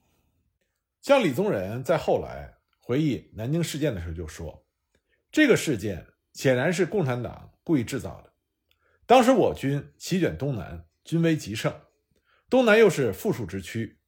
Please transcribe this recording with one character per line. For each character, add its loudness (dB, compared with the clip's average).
像 4
李 2
宗 -2
仁 -4
在 0
后 0
来 -12
回 -4
忆 -4
南 -6
京 0
事 -6
件 -2
的 -8
时 -10
候 -10
就 -10
说， -16
这 4
个 6
事 -2
件 -8
显 2
然 0
是 0
共 -2
产 -4
党 -14
故 0
意 -2
制 -8
造 -14
的。 -20
当 8
时 6
我 4
军 -4
席 -4
卷 0
东 -4
南， -12
军 -2
威 2
极 -8
盛， -4
东 4
南 6
又 8
是 -2
富 -4
庶 -6
之 -10
区， -10